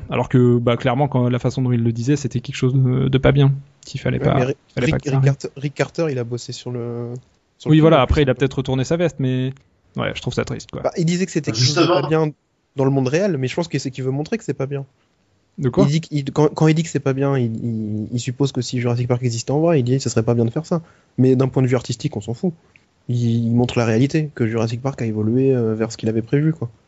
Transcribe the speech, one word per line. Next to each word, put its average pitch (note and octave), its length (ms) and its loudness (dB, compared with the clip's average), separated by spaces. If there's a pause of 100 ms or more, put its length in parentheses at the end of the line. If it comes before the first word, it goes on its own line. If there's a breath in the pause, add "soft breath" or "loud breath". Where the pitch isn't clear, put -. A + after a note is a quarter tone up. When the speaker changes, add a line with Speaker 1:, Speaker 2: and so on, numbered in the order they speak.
(120)
Speaker 1:
Alors B2 180 -2
que, B2 300 4
bah, A#2+ 180 0
clairement, C3 300 0
quand, B2 220 0
la B2 100 0
façon C3 240 -2
dont B2 80 0
il A#2+ 120 0
le A#2 80 2
disait, A#2+ 240 0
c'était B2+ 260 -4
quelque - 140 -10
chose B2+ 200 0
de, C3 320 2
de C3 100 2
pas C3+ 140 4
bien. C#3 220 4 (320)
Qu'il - 140 -12
fallait B2+ 200 -2
Speaker 2:
Ouais, - 40 -6
Speaker 1:
pas, - 120 2
Speaker 2:
mais B2+ 100 2
Ri-, C#3 100 -2 (200)
Speaker 1:
fallait B2+ 160 -2
pas C#3 40 0
Speaker 2:
Rick, C3 80 -4
Speaker 1:
que C#3+ 60 -6
ça C3+ 80 0
Speaker 2:
Rick C3+ 100 4
Speaker 1:
arrive. C#3 120 4
Speaker 2:
Carter, - 80 -10 (100)
Rick C#3 160 -6
Carter, D#3+ 380 -2
il B2+ 80 -4
a A#2+ 40 -2
bossé A#2+ 300 -8
sur - 180 -10
le, A#2+ 380 -8 (480)
sur - 120 -4
le - 20 6
Speaker 1:
Oui, D#3 60 8
Speaker 2:
film, D3+ 40 6
Speaker 1:
voilà, D#3+ 180 8
Speaker 2:
en B2+ 40 6
Speaker 1:
après, D3+ 180 2
Speaker 2:
plus, - 0 -
Speaker 1:
il C3+ 80 2
a B2+ 40 4
Speaker 2:
donc. - 60 -8
Speaker 1:
peut-être C3+ 140 0
retourné C3 300 -2
sa E3 140 -2
veste, E3+ 220 -2
mais, C3 320 -2 (460)
ouais, A2 160 -4
je - 80 -14
trouve B2+ 120 -6
ça A#2 120 -2
triste, - 260 -12
quoi. - 120 -10
Speaker 2:
Bah, C3+ 120 -2
il E3+ 100 0
disait F3 200 0
que - 60 -6
c'était D3+ 200 -4
quelque A#2 120 0
chose B2+ 120 2
de F3 60 4
Speaker 3:
Justement. D#3+ 200 4
Speaker 2:
pas C#3+ 60 -2
bien D#3 240 0 (440)
dans C3+ 100 0
le C3+ 60 2
monde C3+ 160 2
réel, E3 300 0
mais C3 100 -2
je - 80 -8
pense F3 120 -2
que C#3+ 120 -4
c'est C#3 120 -6
qu'il C3 120 -10
veut C3 80 -2
montrer D3 260 -4
que G#3+ 60 -10
c'est D3 100 -4
pas C3+ 140 -6
bien. C#3 180 -8 (720)
Speaker 1:
De C3+ 120 0
quoi ? F3 160 4
Speaker 2:
Il C#3+ 40 4
dit D#3+ 120 2
qu'il, C#3+ 300 -4
quand, D3+ 220 4
quand D#3 140 4
il D#3 80 6
dit E3 80 2
que D#3+ 60 -12
c'est C#3+ 100 -4
pas C3+ 140 0
bien, C#3 240 0
il, A#2 200 0
il, G#2+ 560 -4
il A#2+ 60 -2
suppose C3 320 -2
que B2+ 100 -4
si B2 180 -4
Jurassic A#2+ 280 -2
Park B2 160 0
existait A#2+ 280 -4
en D3 80 0
vrai, E3 200 2
il A#2+ 40 2
dit B2+ 140 0
que C3+ 60 -4
ça A2+ 80 -2
serait A2+ 120 0
pas A#2 120 2
bien A#2 100 2
de A#2 60 -2
faire D#3 160 -6
ça. E3 140 -2 (360 soft breath)
Mais B2+ 180 6
d'un C3 120 4
point C3 160 2
de B2+ 40 2
vue B2+ 80 0
artistique, - 400 -4
on G#2+ 60 -6
s'en A#2+ 140 -8
fout. F3 180 -4 (560 soft breath)
Il, A#2 380 0
il A#2 40 0
montre A#2+ 260 2
la A#2 80 2
réalité, C#3 500 2
que A#2 120 0
Jurassic A2+ 340 -2
Park C3+ 200 -6
a A#2 40 -2
évolué, A2+ 480 2
euh, A2+ 200 0
vers A2 180 -2
ce - 60 -14
qu'il A2+ 120 -6
avait A2 120 0
prévu, D3 320 0
quoi. B2 160 -8 (180)